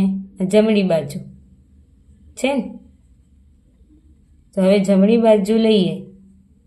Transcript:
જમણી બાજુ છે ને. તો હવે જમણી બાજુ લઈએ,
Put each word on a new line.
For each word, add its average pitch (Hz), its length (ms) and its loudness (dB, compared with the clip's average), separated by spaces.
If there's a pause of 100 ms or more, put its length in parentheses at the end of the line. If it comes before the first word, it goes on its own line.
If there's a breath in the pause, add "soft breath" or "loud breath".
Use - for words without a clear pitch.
(520)
જમણી 214 400 2
બાજુ 151 260 -6 (1200)
છે 262 180 -4
ને. 208 80 -6 (1900)
તો - 120 -8
હવે 196 120 4 (100)
જમણી 202 380 2
બાજુ 214 400 2
લઈએ, 196 300 0 (720)